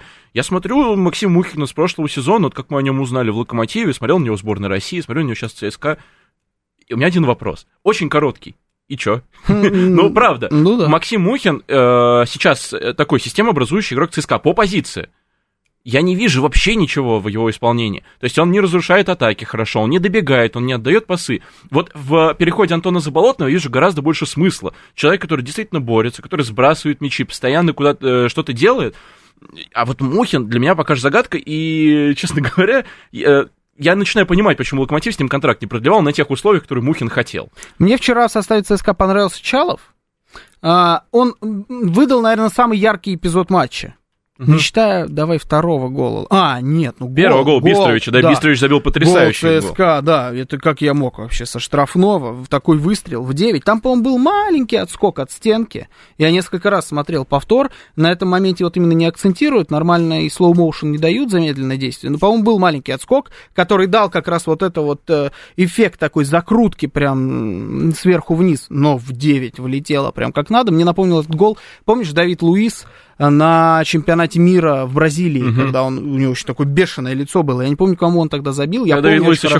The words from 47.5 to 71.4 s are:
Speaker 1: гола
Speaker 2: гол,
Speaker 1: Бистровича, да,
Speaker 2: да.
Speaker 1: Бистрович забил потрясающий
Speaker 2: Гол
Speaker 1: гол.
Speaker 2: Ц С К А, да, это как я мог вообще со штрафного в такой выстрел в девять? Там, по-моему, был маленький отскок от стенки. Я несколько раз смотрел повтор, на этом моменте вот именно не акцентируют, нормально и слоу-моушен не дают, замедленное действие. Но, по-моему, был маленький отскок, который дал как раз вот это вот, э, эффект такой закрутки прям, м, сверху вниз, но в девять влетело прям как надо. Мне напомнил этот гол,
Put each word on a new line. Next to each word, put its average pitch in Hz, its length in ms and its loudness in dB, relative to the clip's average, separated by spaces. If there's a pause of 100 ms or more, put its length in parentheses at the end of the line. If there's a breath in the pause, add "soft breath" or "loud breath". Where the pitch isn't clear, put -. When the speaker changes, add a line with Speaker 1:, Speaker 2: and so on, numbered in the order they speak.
Speaker 1:
гола - 0 -
Speaker 2:
гол, 165 100 4
Speaker 1:
Бистровича, 190 400 2
да, 127 120 6
Speaker 2:
да. 165 80 6
Speaker 1:
Бистрович 147 280 2
забил 139 220 2
потрясающий 160 680 2
Speaker 2:
Гол 160 140 4
Speaker 1:
гол. - 20 -
Speaker 2:
Ц 98 60 -4
С - 80 -8
К 165 220 2
А, 135 40 -4
да, 135 320 0
это 131 240 -8
как 151 220 -2
я 147 140 2
мог 135 240 -2
вообще 117 280 -4
со 120 140 -10
штрафного 147 720 0
в 127 160 -14
такой 151 300 0
выстрел 165 440 -4
в 131 120 -4
девять? 175 300 0
Там, 214 160 0
по-моему, 254 240 0
был 262 140 2
маленький 320 580 0
отскок 190 440 -2
от - 100 -8
стенки. - 580 -4 (300 soft breath)
Я 156 140 4
несколько 185 380 -2
раз 185 180 -2
смотрел 147 360 -4
повтор, 240 460 0 (240 loud breath)
на 160 160 2
этом 180 200 -2
моменте 180 340 0
вот 175 120 -4
именно 170 160 2
не 165 140 2
акцентируют, 202 640 0
нормально 160 540 0
и 156 40 -4
слоу-моушен 170 640 2
не 151 80 -2
дают, 208 320 0
замедленное 139 460 -2
действие. 131 340 -8
Но, 151 80 -4
по-моему, 214 240 2
был 214 160 2
маленький 160 340 -2
отскок, 254 380 -2 (240 loud breath)
который 185 320 2
дал 202 240 2
как 170 180 -4
раз 170 200 -4
вот 160 140 -2
это 175 180 -2
вот, 143 280 -4
э, 147 220 0 (260 loud breath)
эффект 185 440 0
такой 151 240 0
закрутки 170 600 0
прям, 131 1040 -4
м, 156 40 -2
сверху 170 400 0
вниз, 165 360 0
но 147 280 2
в 127 140 -12
девять 131 480 -2
влетело 139 500 -4
прям 120 220 -6
как 147 180 -4
надо. 226 220 2
Мне 165 120 4
напомнил 175 360 2
этот 160 160 -4
гол, 214 220 2 (260 loud breath)